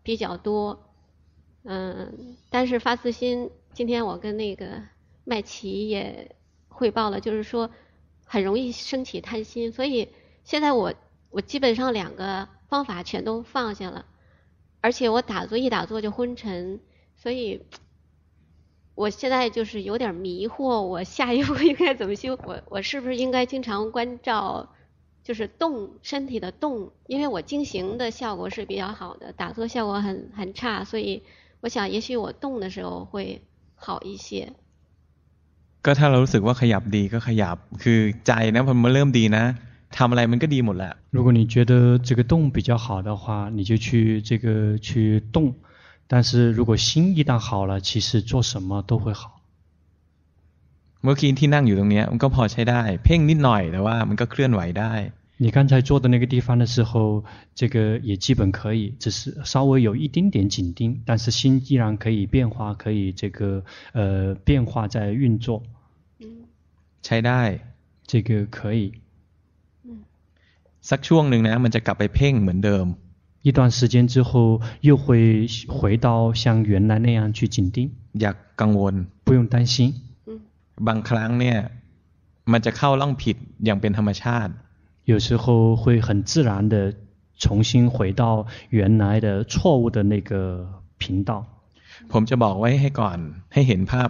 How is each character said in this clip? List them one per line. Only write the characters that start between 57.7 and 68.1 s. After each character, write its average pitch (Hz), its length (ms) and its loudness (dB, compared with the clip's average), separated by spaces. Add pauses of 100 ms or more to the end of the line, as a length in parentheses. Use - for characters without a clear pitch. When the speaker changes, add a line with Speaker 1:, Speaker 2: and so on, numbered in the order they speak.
Speaker 3:
也 104 180 -4
基 123 180 2
本 101 160 2
可 107 220 -4
以， 110 260 -4
只 - 100 -4
是 - 360 -8
稍 135 180 0
微 135 180 4
有 110 140 2
一 151 100 -4
丁 180 240 2
点 101 200 0
紧 87 240 -4
盯， 117 320 -4
但 117 120 0
是 117 140 -2
心 131 340 2
依 139 100 0
然 107 200 2
可 110 140 -4
以 104 160 0
变 123 240 2
化， 107 240 -6
可 107 180 -6
以 98 220 -2
这 101 160 -6
个， 98 340 -4 (300)
呃， 95 420 0
变 131 300 2
化 110 240 -4
在 104 220 -2
运 117 280 2
作。 117 240 -6 (560)
Speaker 1:
嗯。 220 60 -20 (800)
Speaker 2:
ใ - 40 -16
ช้ - 20 -6 (160)
ไ 120 40 2
ด้ - 20 2 (720)
Speaker 3:
这 113 160 0